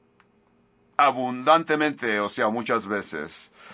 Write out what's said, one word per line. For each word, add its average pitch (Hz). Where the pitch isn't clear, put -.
abundantemente", 131
o 104
sea, 113
muchas 113
veces. 85